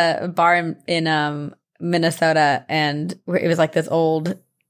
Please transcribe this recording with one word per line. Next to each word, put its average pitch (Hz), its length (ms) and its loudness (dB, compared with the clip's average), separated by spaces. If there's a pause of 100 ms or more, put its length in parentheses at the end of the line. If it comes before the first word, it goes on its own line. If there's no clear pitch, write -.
(240)
a 180 60 -6
bar 175 260 2
in, 170 220 -2 (100)
in, 165 200 0
um, 147 480 -2 (260)
Minnesota, 160 880 2
and 151 420 -2 (160)
it 175 220 0
was, 165 80 2
like, 156 160 2
this 160 160 -2
old 160 480 0 (320)